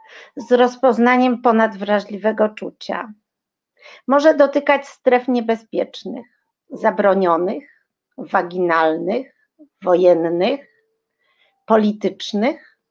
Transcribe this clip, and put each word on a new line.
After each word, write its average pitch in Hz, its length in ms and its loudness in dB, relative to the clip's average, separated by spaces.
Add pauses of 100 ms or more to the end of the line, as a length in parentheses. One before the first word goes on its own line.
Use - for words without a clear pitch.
(360)
z - 160 -6
rozpoznaniem 247 880 2
ponad 220 360 2
wrażliwego 208 720 -2
czucia. - 640 -12 (920)
Może 285 260 4
dotykać 285 540 2
stref 247 400 0
niebezpiecznych, 226 960 -6 (440)
zabronionych, 190 1160 -2 (320)
waginalnych, 175 1160 -2 (460)
wojennych, 180 840 0 (960)
politycznych, 214 1120 -2 (120)